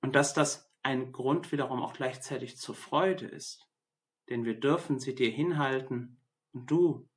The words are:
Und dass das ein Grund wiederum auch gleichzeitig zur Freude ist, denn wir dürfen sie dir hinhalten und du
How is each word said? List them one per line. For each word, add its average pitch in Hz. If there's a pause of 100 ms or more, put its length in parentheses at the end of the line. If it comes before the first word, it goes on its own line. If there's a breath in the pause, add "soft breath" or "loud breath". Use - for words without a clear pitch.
Und 135
dass 143
das - (120)
ein 131
Grund 143
wiederum 131
auch -
gleichzeitig 127
zur -
Freude 185
ist, - (600)
denn 120
wir 113
dürfen 143
sie 131
dir 123
hinhalten 131 (320)
und 123
du 165